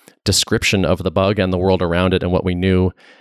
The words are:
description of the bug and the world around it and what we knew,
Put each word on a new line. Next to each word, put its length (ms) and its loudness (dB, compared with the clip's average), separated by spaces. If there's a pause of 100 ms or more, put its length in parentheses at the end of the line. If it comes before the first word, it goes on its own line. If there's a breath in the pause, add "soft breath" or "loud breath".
(260 soft breath)
description 600 0
of 180 0
the 80 -2
bug 280 0
and 120 0
the 60 -2
world 240 2
around 320 0
it 100 0
and 80 -2
what 140 0
we 100 -2
knew, 360 2 (300 soft breath)